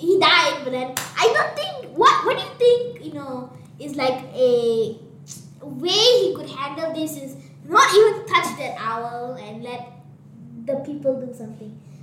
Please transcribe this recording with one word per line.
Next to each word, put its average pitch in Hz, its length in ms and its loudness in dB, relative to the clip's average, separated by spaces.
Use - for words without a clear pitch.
He 359 180 4
died, 320 460 4
but 254 80 -4
then 254 220 -6
I 403 180 4
don't - 180 0
think. 554 440 -8
What? 494 260 6
What 508 140 0
do - 40 -8
you - 140 -12
think? 480 480 2
You 302 80 -12
know, 262 380 -10
is 277 160 -12
like 254 380 -2
a 233 640 2
way 349 400 -2
he - 100 0
could - 140 -10
handle 320 460 -8
this 320 240 -6
is 269 180 -12
not 403 260 4
even 427 300 6
touch 349 320 -2
that 262 240 -8
owl 233 540 -6
and 220 280 -14
let 240 220 -10
the 269 120 -4
people 277 440 -4
do 254 140 -10
something. 220 440 -16